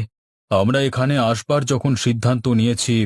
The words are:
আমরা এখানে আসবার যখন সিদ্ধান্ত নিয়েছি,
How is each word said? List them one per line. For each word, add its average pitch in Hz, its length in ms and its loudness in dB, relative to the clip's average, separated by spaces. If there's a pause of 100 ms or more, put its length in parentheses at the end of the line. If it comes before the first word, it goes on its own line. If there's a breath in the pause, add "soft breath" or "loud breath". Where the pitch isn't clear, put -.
(500)
আমরা 107 300 2
এখানে 131 380 0
আসবার 117 460 0
যখন 135 320 -2
সিদ্ধান্ত 120 520 0
নিয়েছি, 117 460 0 (120)